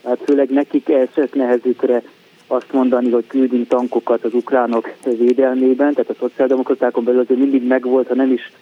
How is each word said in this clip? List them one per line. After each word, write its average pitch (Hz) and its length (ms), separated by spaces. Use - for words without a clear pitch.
tehát 123 240
főleg 139 240
nekik 143 400
esett 135 440
nehezükre 123 680
azt 123 240
mondani, 127 400
hogy 117 160
küldjünk 123 400
tankokat 123 560
az 113 100
ukránok 120 600
védelmében, 131 920
tehát 127 160
a 113 100
szociáldemokratákon 127 840
belül 123 160
azért 123 200
mindig 135 280
megvolt, 127 400
ha 127 80
nem 131 160
is - 200